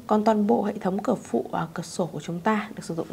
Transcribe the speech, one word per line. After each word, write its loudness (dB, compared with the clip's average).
Còn 4
toàn 4
bộ 4
hệ -2
thống -2
cửa 2
phụ, -2
à, -2
cửa -6
sổ -4
của -8
chúng -6
ta 2
được -10
sử -6
dụng -4